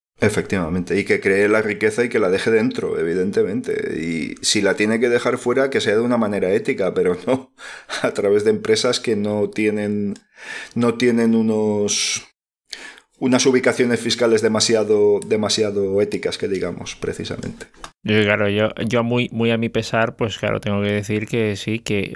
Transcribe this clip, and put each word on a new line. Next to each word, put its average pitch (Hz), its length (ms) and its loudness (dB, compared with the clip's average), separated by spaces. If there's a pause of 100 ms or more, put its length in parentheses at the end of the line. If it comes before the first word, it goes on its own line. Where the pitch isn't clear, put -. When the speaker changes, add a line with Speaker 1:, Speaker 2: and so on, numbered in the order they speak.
(200)
Speaker 1:
Efectivamente, 90 760 -2
y 101 60 0
que 101 140 2
cree 101 300 2
la 110 140 4
riqueza 107 420 0
y 123 60 -2
que 117 80 0
la 101 100 4
deje 95 220 2
dentro, 110 500 0
evidentemente. 92 1000 -2
Y 80 360 -6 (100)
si - 160 0
la 95 140 2
tiene 110 260 0
que 123 80 2
dejar 120 300 0
fuera, 131 320 0
que 113 100 0
sea 104 140 2
de 113 80 2
una 120 160 0
manera 101 340 0
ética, 110 400 0
pero 90 240 0 (100)
no 131 260 -4 (260)
<laughs> - 240 -8
a 123 80 0
través 101 340 0
de 110 60 4
empresas 110 500 0
que 110 160 -2
no 104 320 -2
tienen, 104 680 -2 (600)
no 120 240 2
tienen 117 360 4
unos, 107 920 0 (920)
unas 127 280 2
ubicaciones 120 540 2
fiscales 113 420 2
demasiado, 107 760 4
demasiado 101 840 0
éticas, 98 340 -2
que 101 120 -4
digamos, 92 480 -6
precisamente. - 720 -8 (340)
Speaker 2:
Yo, 107 200 2
claro, 104 280 2
yo, 107 180 2 (180)
yo 117 160 2
muy, 120 300 0
muy 117 200 0
a 117 40 2
mi 113 140 -2
pesar, 113 460 -2
pues 113 200 -4
claro, 107 240 -2
tengo 101 220 -2
que 101 100 0
decir 107 360 -2
que 110 280 0
sí, 110 220 -4
que 104 380 -4